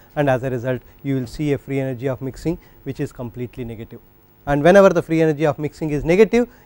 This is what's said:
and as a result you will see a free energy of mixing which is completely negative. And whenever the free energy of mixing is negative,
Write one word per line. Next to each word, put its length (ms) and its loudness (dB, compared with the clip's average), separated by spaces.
and 120 2
as 140 0
a 80 -4
result 320 -4
you 100 -2
will 140 -4
see 240 -4
a 60 0
free 200 -8
energy 280 -6
of 140 -6
mixing 380 -6
which 180 -10
is 120 -8
completely 520 -12
negative. 360 -14
And 180 0
whenever 280 8
the 100 0
free 220 0
energy 240 0
of 120 0
mixing 320 -8
is 140 -4
negative, 440 4